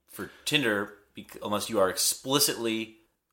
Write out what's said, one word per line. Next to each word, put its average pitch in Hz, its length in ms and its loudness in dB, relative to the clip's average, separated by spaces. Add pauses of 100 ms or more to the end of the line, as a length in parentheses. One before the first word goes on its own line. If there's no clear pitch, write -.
for 95 220 -12 (140)
Tinder, 113 480 2 (200)
bec-, - 300 -16
unless 104 260 -2
you 110 120 2
are 95 80 6
explicitly 113 1040 0 (380)